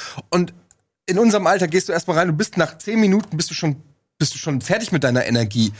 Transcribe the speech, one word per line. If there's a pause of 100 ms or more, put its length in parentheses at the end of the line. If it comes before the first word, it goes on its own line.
(300)
Und (520)
in
unserem
Alter
gehst
du
erst
mal
rein,
du
bist
nach
zehn
Minuten
bist
du
schon, (420)
bist
du
schon
fertig
mit
deiner
Energie.